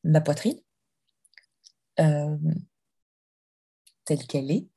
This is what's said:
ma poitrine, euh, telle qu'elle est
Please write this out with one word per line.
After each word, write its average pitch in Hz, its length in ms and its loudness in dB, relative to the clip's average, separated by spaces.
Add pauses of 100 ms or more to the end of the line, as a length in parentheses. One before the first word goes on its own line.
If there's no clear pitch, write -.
ma 156 180 4
poitrine, 156 380 -2 (1400)
euh, 151 360 2 (1700)
telle - 220 -2
qu'elle 135 240 -4
est 208 160 0 (100)